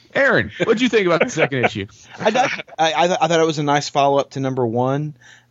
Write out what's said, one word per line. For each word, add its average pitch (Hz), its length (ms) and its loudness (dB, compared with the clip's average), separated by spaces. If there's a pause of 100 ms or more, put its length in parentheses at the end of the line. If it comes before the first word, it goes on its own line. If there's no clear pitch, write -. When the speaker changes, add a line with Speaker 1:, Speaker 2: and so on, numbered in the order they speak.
(140)
Speaker 1:
Aaron, 208 360 2 (140)
what'd 240 180 0
you 254 60 2
think 208 180 2
about 165 140 2
the 254 100 0
second 135 340 -2
issue? 101 220 -2 (160)
Speaker 2:
<laughs> - 160 -20
I 202 140 0
thought, 247 180 0 (280)
I, 160 160 2
I, 160 120 2
th-, 180 160 0
I 156 60 2
thought 165 120 2
it 160 60 4
was 156 140 -2
a - 20 -2
nice 143 260 0
follow-up 139 420 2
to 139 100 -8
number 131 260 -2
one. 135 480 -2 (360)